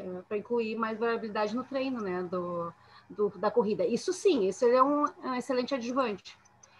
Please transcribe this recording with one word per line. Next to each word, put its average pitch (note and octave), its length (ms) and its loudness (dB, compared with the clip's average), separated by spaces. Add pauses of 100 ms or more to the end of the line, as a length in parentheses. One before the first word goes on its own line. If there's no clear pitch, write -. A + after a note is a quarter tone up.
(280)
pra G#3+ 80 -4
incluir A3 400 -2
mais A3 220 -4
variabilidade G#3+ 580 0
no B3 80 -4
treino, C4 380 -4
né, F3+ 220 -2
do, F3 460 -4 (380)
do, G3+ 300 0
da G3+ 120 0
corrida. G3 360 2
Isso A#3 260 0
sim, D4 340 4
isso F#3+ 200 2
ele A#3+ 100 6
é C4 60 8
um, D4 240 4
é - 240 -8
um B3+ 60 -2
excelente B3 380 -2
adjuvante, A#3+ 640 -2 (420)